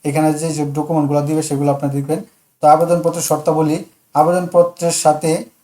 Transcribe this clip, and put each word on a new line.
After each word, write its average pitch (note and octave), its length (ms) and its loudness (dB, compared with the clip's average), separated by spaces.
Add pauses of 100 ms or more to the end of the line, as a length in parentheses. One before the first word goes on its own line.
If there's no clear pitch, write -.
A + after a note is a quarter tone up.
এখানে D#3 300 0
যে D#3 180 -4
যে D3 140 -4
ডকুমেন্টগুলো D3 560 -2
দিবে D#3 200 -2
সেগুলো C#3+ 300 -2
আপনার C#3 200 -2
দেখবেন। C#3+ 280 -4 (440)
তো - 40 -
আবেদনপত্রের E3 640 2
শর্তাবলী, D#3 480 0 (360)
আবেদনপত্রের F3 880 2
সাথে D#3 280 2 (320)